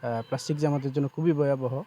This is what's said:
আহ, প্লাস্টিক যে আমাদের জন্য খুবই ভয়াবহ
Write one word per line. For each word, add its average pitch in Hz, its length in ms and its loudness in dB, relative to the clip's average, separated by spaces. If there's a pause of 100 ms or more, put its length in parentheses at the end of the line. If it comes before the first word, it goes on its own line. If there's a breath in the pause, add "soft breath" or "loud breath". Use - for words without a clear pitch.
আহ, 117 180 -2
প্লাস্টিক 143 360 -4
যে 151 100 2
আমাদের 139 260 0
জন্য 139 140 2
খুবই 160 240 0
ভয়াবহ 139 560 0